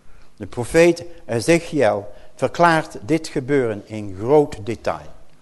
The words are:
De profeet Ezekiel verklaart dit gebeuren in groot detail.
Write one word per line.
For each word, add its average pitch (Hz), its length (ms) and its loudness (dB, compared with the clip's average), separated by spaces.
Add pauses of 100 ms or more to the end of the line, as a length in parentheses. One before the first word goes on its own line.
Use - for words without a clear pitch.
(360)
De 107 100 -10
profeet 165 580 2 (200)
Ezekiel 117 880 2 (220)
verklaart 160 640 2
dit 156 280 -2
gebeuren 123 560 -2
in 104 340 -10
groot 139 480 2
detail. 92 480 -6 (280)